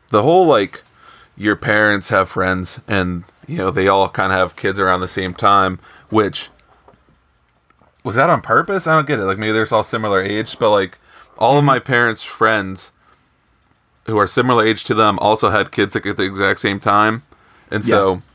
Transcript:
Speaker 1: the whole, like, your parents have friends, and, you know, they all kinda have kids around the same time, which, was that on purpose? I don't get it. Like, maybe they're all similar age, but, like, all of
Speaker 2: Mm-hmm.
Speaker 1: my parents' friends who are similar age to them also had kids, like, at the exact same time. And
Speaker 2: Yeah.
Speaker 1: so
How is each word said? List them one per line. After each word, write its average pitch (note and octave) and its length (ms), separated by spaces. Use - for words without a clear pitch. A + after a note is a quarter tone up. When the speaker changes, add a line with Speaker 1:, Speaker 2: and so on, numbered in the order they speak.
Speaker 1:
the G#2 120
whole, E3+ 240
like, A2 380
your G#2 200
parents G#2 540
have F#2+ 180
friends, F#2 580
and, F2+ 380
you D3+ 80
know, F#2+ 160
they G2 160
all G2 200
kinda F#2+ 280
have F#2 180
kids G2 240
around F#2 220
the F#2 80
same F#2 260
time, F#2+ 460
which, G#2 380
was A#2 120
that C#3 140
on D3 120
purpose? E3+ 440
I D#3+ 80
don't D3+ 120
get C#3 120
it. G2+ 60
Like, F#2+ 140
maybe A2 140
they're A2 200
all G#2+ 100
similar G#2 400
age, G#2 380
but, A2 100
like, G2 280
all B2 160
of D3 60
Speaker 2:
Mm-hmm. D3 60
Speaker 1:
my C3 140
parents' A#2+ 420
friends G#2 720
who A2+ 120
are G2+ 80
similar B2 380
age A2 200
to A#2+ 100
them G#2+ 240
also G#2+ 320
had G2+ 220
kids, G2+ 220
like, G2+ 120
at G2+ 120
the G#2 40
exact G2 380
same G2+ 180
time. A2 440
And G#2+ 140
Speaker 2:
Yeah. A2 60
Speaker 1:
so G2 320